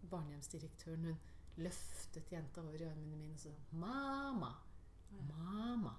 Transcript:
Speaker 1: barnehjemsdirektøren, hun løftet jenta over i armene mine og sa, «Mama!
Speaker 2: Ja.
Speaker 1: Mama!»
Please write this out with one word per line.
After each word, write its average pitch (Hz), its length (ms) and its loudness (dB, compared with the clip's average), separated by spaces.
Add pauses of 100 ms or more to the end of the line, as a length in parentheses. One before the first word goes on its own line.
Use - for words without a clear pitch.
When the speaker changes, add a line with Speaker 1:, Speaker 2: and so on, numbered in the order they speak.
Speaker 1:
barnehjemsdirektøren, 160 960 -2
hun 165 120 4 (400)
løftet - 720 0
jenta 160 300 -2
over 156 200 0
i 165 60 2
armene 151 300 0
mine 151 160 -2
og 156 60 -2
sa, 156 100 -4 (220)
«Mama! 254 800 4 (580)
Speaker 2:
Ja. 147 100 -6
Speaker 1:
Mama!» 175 760 2